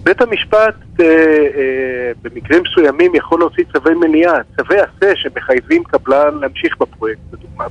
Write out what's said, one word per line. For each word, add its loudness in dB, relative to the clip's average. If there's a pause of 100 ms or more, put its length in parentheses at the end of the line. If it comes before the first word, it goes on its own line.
בית 0
המשפט, 0 (240)
אה, 4
אה, 0 (100)
במקרים -2
מסוימים 2
יכול -2
להוציא -2 (100)
צווי 0
מניעה, 2 (220)
צווי -2
עשה 0
שמחייבים -2
קבלן 0
להמשיך -6
בפרויקט, -6 (120)
בדוגמה, -16